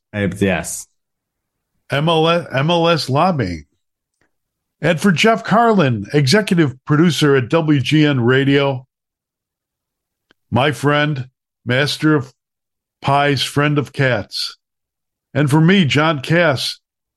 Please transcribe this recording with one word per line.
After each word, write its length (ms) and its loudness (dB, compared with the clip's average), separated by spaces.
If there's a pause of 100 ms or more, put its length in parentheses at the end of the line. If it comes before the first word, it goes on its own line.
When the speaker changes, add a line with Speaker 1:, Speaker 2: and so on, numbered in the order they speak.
(120)
Speaker 1:
Uh, 160 -2 (100)
yes. 480 -4 (1040)
Speaker 2:
M 180 -2
L 200 2
S, 240 0
M 160 0
L 200 2
S 200 0
Lobbying. 560 -2 (1160)
And 200 -2
for 120 2
Jeff 320 0
Carlin, 680 2
executive 600 2 (100)
producer 520 2
at 120 0
W 320 0
G 240 2
N 160 0
Radio, 680 0 (1600)
my 220 0
friend, 580 -4 (340)
master 520 0
of 180 -6 (680)
pies, 420 0
friend 360 -2
of 140 -6
cats. 680 -4 (760)
And 140 0
for 140 2
me, 240 4
John 340 0
Cass, 580 -2 (380)